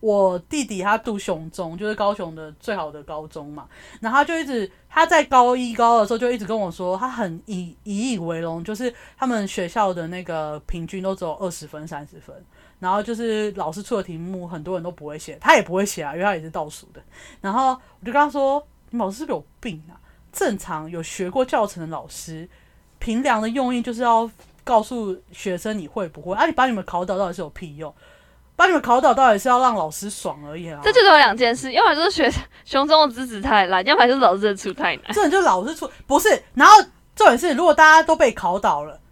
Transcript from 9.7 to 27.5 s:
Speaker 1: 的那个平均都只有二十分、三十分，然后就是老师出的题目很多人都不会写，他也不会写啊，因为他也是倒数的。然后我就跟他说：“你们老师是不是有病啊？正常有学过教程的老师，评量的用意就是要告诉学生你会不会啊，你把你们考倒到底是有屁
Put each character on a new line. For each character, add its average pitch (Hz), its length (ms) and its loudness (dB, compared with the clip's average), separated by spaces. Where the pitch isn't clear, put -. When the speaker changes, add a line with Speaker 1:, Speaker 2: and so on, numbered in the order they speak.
Speaker 1:
的 170 160 -6
那 180 160 -12
个 156 360 -8
平 165 260 -10
均 185 160 -10
都 190 120 -4
只 190 100 -12
有 160 100 -6
二 185 160 -8
十 156 160 -16
分、 151 200 -16
三 147 200 -14
十 160 140 -20
分， - 140 -20
然 185 120 -4
后 208 120 0
就 233 120 -6
是 214 380 -4
老 175 180 -6
师 185 120 -12
出 233 140 -4
的 196 60 -2
题 175 140 -12
目 175 320 -12
很 165 140 -12
多 175 140 -8
人 180 60 -6
都 175 80 -10
不 160 160 -16
会 147 120 -12
写， 156 220 -16
他 302 160 6
也 220 60 2
不 165 120 -8
会 196 100 0
写 190 180 -8
啊， 139 100 -10
因 160 60 -10
为 180 60 -6
他 202 100 -2
也 165 60 -8
是 160 100 -16
倒 156 180 -8
数 - 240 -20
的。 - 80 -20
然 196 120 -6
后 262 180 2
我 185 60 -14
就 233 60 -8
跟 - 20 -8
他 285 160 4
说 277 340 -2
：“你 240 80 -6
们 214 80 -2
老 190 40 -2
师 196 80 -12
是 311 80 -10
不 285 60 -6
是 180 40 -4
有 147 80 -10
病 160 300 -12
啊？ - 60 -20
正 262 280 -4
常 156 320 -10
有 170 120 -10
学 180 280 -8
过 254 120 -2
教 254 240 0
程 175 160 -12
的 160 40 -10
老 156 200 -12
师， 160 400 -16
评 233 240 -4
量 247 180 0
的 220 80 -4
用 254 260 -4
意 240 60 -4
就 240 140 -8
是 233 80 -6
要 226 280 2
告 226 200 2
诉 214 360 -8
学 180 240 -8
生 214 220 -6
你 156 100 -10
会 202 180 -6
不 151 140 -16
会 180 160 -8
啊， 247 80 2
你 320 80 -2
把 262 140 2
你 254 60 -2
们 196 120 -6
考 175 180 -6
倒 185 140 -4
到 190 120 -2
底 170 40 -8
是 190 80 -12
有 160 80 -10
屁 147 280 -16